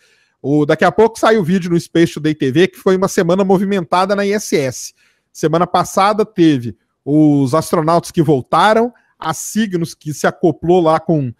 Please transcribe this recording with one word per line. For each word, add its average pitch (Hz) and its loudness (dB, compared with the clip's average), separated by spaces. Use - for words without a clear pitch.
O, 147 0
daqui 156 0
a 180 4
pouco 226 0
sai 226 2
o 202 0
vídeo 180 -2
no 170 0
Space 165 0
Today 156 -4
T 139 -4
V, 170 4
que - -20
foi 190 0
uma 185 0
semana 185 0
movimentada 190 0
na 202 -2
I 196 -2
S 208 -4
S. 131 -6
Semana 170 -2
passada 196 0
teve 135 0
os 143 2
astronautas 160 0
que 170 0
voltaram, 190 0
a 160 -6
Signos, 180 -6
que 151 -12
se - -4
acoplou 175 0
lá 160 2
com, 147 -2